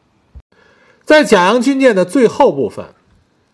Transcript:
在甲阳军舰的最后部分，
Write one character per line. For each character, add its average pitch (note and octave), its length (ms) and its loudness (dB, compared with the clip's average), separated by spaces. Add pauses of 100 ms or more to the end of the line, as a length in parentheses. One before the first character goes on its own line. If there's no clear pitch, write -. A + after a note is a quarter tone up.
(1040)
在 D4+ 180 2
甲 F3+ 220 0
阳 A#3 160 0
军 C4+ 180 -2
舰 B3+ 140 2
的 F3+ 120 0
最 A#3 240 0
后 C4+ 220 0
部 C3+ 180 -6
分， - 240 -18 (600)